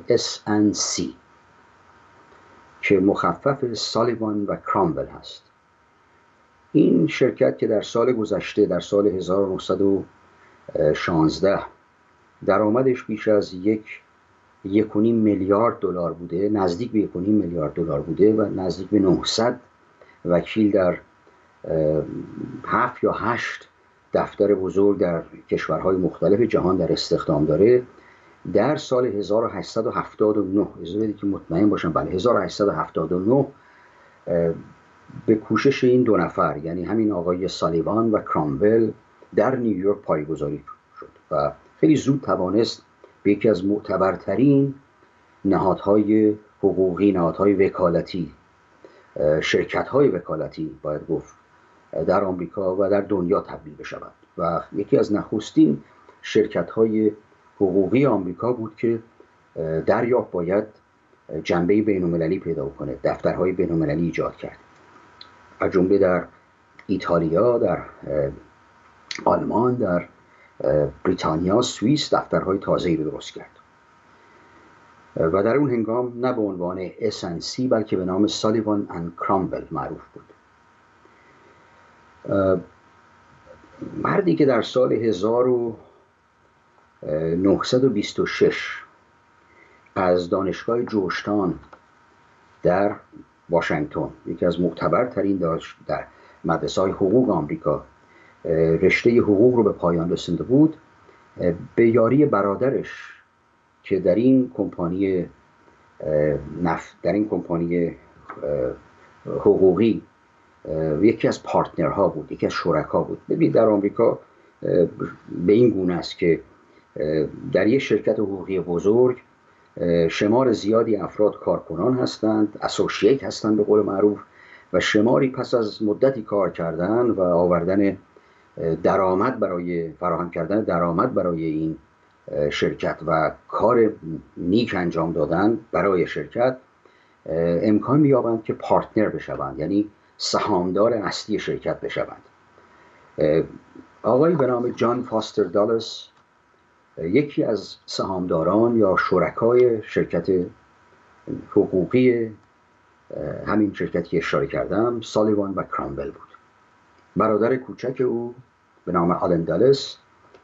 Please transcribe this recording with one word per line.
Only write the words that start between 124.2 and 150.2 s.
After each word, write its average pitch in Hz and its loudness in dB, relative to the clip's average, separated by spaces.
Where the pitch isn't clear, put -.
و 90 2
شماری 127 2
پس 127 -8
از 110 -2
مدتی 120 0
کار 98 -2
کردن 90 -2
و 95 0
آوردن، 90 2
اه، 82 -2
درآمد 95 0
برای، 87 -4
فراهم 87 -4
کردن 85 -2
درآمد 87 0
برای 87 -2
این، 80 -4
اه، 73 -2
شرکت 78 -4
و 78 0
کار 110 2
نیک 98 0
انجام 85 -2
دادن 85 0
برای 90 2
شرکت، 117 -2
اه، 85 0
امکان 110 2
می‌یابند 120 2
که - -4
پارتنر 98 0
بشوند، 69 -8
یعنی 98 0
سهامدار 98 0
اصلی 101 -4
شرکت 78 -6
بشوند. - -8
اه، 78 2
آقایی 143 2
به 131 2
نام 123 0
جان 123 -2
فاستر 110 -2
دالس، 104 -2
اه، 82 -6
یکی 147 0
از 107 -4
سهامداران 92 0
یا 95 4
شرکای 113 2
شرکت 90 0